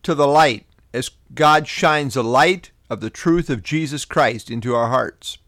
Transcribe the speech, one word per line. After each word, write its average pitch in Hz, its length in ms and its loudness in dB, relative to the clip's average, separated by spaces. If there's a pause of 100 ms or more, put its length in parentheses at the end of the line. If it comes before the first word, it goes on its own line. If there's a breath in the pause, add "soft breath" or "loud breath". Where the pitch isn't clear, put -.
to 170 120 -2
the 143 120 2
light 143 380 4 (300)
as 127 160 -6 (240)
God 151 340 2
shines 151 460 -2
the 131 100 -2
light 147 460 2 (180)
of 101 140 -6
the 110 80 -8
truth 170 400 -2
of 117 120 -4
Jesus 151 440 -6
Christ 120 440 -2
into 117 240 -4
our 117 140 0
hearts. - 480 -6 (120)